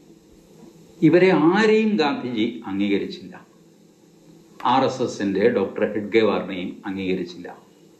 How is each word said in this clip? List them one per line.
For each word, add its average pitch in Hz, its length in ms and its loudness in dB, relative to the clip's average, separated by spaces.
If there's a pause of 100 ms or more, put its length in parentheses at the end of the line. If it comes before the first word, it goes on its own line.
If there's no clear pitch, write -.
(1000)
ഇവരെ 180 320 6
ആരെയും 208 640 4
ഗാന്ധിജി 123 720 -2
അംഗീകരിച്ചില്ല. 98 800 -4 (1160)
ആർ 131 200 2
എസ് 123 160 -4
എസിന്റെ 101 480 0
ഡോക്ടർ 104 440 -2
ഹെഡ്ഗേവാറിനെയും 95 920 -2
അംഗീകരിച്ചില്ല. 92 720 -6 (420)